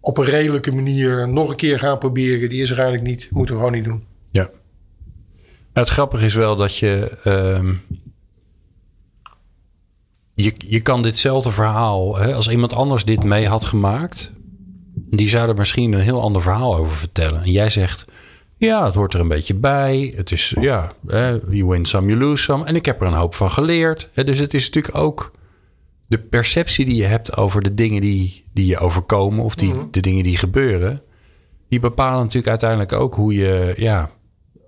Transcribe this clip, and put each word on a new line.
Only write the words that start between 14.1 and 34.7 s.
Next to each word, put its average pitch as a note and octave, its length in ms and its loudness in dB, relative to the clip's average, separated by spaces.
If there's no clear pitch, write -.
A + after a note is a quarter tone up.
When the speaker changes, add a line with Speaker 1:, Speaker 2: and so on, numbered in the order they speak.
Speaker 2:
die G#2 340 0
zou A#2 200 2
er A2 60 2
misschien G#2 380 0
een G2 60 2
heel A#2+ 220 2
ander G#2 200 0
verhaal G2+ 340 0
over D#2+ 200 0
vertellen. D#2+ 480 -2
En F2+ 80 2
jij G#2 180 4
zegt, G2 360 -2
"Ja, A3 280 2
het G2 80 0
hoort G2+ 200 0
er F#2 60 0
een E2+ 80 2
beetje D#2+ 280 -2
bij. C3+ 600 0
Het F#2+ 160 -6
is, - 280 -2
ja, A2+ 320 0
hè, A#2+ 220 0
you G2+ 360 0
win F2+ 200 2
some, G2 220 0
you A2 120 2
lose C#3+ 240 0
some. C#3+ 220 0
En D#3+ 100 -2
ik E3+ 100 -2
heb - 160 -2
er F#2+ 60 0
een F2 60 2
hoop E2+ 220 0
van F#2+ 160 0
geleerd." D#3+ 640 0
Hè, C3+ 100 0
dus C3+ 160 0
het C#3+ 140 -2
is C3+ 120 0
natuurlijk - 300 -2
ook D3+ 360 -2
de A2+ 120 0
perceptie C3 680 0
die B2+ 100 0
je G#2+ 100 2
hebt A2 320 -2
over G2+ 240 2
de G2 120 0
dingen G#2+ 280 0
die, G2 420 -2
die F#2+ 120 2
je F2+ 120 2
overkomen G2 680 0
of A2 120 -4
die, G2 140 0
Speaker 1:
Mhm. F2+ 220 -4
Speaker 2:
de - 80 0
dingen F#2+ 240 0
die F2+ 140 2
gebeuren, G#2 640 0
die B2 100 0
bepalen B2+ 400 0
natuurlijk A#2+ 280 0
uiteindelijk A2+ 460 0
ook B2+ 220 -2
hoe G#2 180 2
je, F#2+ 440 2
ja, G#2 340 0